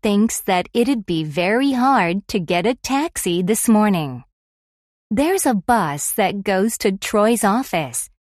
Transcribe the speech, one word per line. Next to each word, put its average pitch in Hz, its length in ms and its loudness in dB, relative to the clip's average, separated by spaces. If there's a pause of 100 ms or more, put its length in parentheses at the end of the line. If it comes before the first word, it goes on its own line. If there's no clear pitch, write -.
thinks 208 380 2
that 180 320 -2
it'd 233 340 0
be 160 160 0
very 185 500 0
hard 240 560 2
to 202 120 -2
get 175 260 0
a 247 80 0
taxi 254 680 -4
this 214 260 0
morning. 185 560 2 (840)
There's 320 360 0
a 254 80 2
bus 180 580 -2
that 202 300 -2
goes 202 360 0
to 196 180 0
Troy's 220 480 0
office, 190 680 -2 (120)